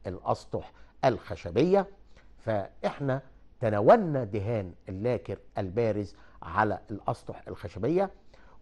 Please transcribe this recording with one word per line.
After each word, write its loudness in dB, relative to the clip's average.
الأسطح -4
الخشبية. 2
فاحنا -2
تناولنا 6
دهان -4
اللاكر -4
البارز -2
على 0
الأسطح -8
الخشبية، -2